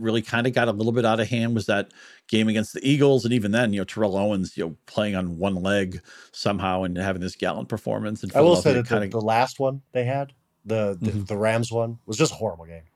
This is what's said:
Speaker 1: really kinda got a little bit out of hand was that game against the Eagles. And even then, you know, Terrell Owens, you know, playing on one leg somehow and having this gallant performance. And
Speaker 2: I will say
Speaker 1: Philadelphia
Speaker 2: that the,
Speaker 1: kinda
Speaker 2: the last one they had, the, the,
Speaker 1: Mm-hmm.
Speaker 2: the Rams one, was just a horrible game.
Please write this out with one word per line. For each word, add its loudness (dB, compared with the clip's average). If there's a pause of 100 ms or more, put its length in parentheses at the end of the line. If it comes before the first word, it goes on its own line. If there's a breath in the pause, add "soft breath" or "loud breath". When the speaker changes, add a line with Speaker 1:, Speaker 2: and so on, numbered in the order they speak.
Speaker 1:
really 0
kinda 0
got 2
a 2
little 0
bit 2
out 2
of -2
hand 0
was -2
that -2 (340 loud breath)
game 4
against 0
the -6
Eagles. 6
And 0
even 0
then, 2
you -2
know, -4
Terrell -2
Owens, -2
you -2
know, -8 (100)
playing -2
on -4
one 0
leg -2 (320 loud breath)
somehow -2
and -4
having -2
this -6
gallant -4
performance. -6
And -6
Speaker 2:
I 6
will 8
say 0
Speaker 1:
Philadelphia 6
Speaker 2:
that 0
the, 0
Speaker 1:
kinda -4
Speaker 2:
the -2
last 2
one -2 (120)
they 0
had, -4 (320)
the, -2
the, -2
Speaker 1:
Mm-hmm. -2
Speaker 2:
the -6
Rams 0
one, -4
was -6
just 2
a -16
horrible -6
game. -18 (120)